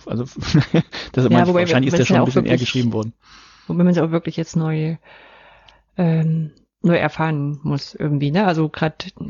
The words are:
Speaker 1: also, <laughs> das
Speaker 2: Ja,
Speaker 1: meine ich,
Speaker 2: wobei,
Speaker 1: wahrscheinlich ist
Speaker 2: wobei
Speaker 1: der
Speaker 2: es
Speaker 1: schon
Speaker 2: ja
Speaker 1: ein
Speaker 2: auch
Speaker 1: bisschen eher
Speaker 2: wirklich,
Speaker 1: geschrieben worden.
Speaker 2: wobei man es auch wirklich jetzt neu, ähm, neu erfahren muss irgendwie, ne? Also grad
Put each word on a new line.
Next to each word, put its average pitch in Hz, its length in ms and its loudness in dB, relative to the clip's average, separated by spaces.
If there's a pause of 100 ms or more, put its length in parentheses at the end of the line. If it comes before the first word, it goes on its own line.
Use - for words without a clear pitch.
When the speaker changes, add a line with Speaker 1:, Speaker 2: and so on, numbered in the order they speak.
Speaker 1:
also, 117 180 -6
<laughs> - 880 -2
das 127 120 2
Speaker 2:
Ja, - 60 4
Speaker 1:
meine - 120 6
ich, 175 60 4
Speaker 2:
wobei, 175 120 2
Speaker 1:
wahrscheinlich 156 280 2
ist 131 40 0
Speaker 2:
wobei 175 60 2
Speaker 1:
der - 40 4
Speaker 2:
es 117 60 2
Speaker 1:
schon - 60 4
Speaker 2:
ja - 60 4
Speaker 1:
ein - 20 4
Speaker 2:
auch 127 40 2
Speaker 1:
bisschen 127 200 2
eher - 60 2
Speaker 2:
wirklich, 123 80 2 (120)
Speaker 1:
geschrieben 120 220 0
worden. 110 180 -4 (540)
Speaker 2:
wobei 170 180 0
man 180 80 4
es 175 60 2
auch 160 120 0
wirklich 165 260 -4
jetzt - 200 -6
neu, 160 400 -2 (1000)
ähm, 160 540 0 (320)
neu 170 140 4
erfahren 147 640 -2
muss - 320 -6
irgendwie, 147 380 -2
ne? 190 140 2
Also 160 220 0
grad - 440 -6 (180)